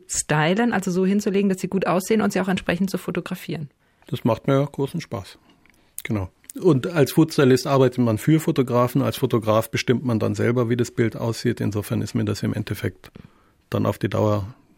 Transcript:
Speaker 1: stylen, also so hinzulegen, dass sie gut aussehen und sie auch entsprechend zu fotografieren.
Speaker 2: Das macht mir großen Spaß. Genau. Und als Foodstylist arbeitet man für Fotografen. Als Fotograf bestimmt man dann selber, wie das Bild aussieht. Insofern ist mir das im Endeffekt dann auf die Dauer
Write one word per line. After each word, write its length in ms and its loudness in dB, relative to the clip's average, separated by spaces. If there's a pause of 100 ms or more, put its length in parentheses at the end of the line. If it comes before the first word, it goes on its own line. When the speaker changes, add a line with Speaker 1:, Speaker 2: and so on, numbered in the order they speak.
Speaker 1:
stylen, 640 2
also 160 -2
so 160 2
hinzulegen, 440 2
dass 120 -2
sie 60 -6
gut 180 -2
aussehen 360 0
und 120 0
sie 80 0
auch 60 -2
entsprechend 420 0
zu 80 -6
fotografieren. 720 -8 (380)
Speaker 2:
Das 160 -6
macht 240 0
mir 180 2
großen 360 -6
Spaß. 360 -12 (680)
Genau. 260 -4 (300)
Und 280 2
als 240 2
Foodstylist 560 4
arbeitet 320 4
man 180 2
für 220 4
Fotografen. 640 0
Als 140 -2
Fotograf 520 2
bestimmt 340 0
man 140 0
dann 160 0
selber, 360 0
wie 60 2
das 140 0
Bild 260 -2
aussieht. 460 -4
Insofern 400 -2
ist 140 -6
mir 100 0
das 160 -4
im 140 -2
Endeffekt 560 -8 (580)
dann 160 -2
auf 140 -2
die 100 -2
Dauer 380 0 (300)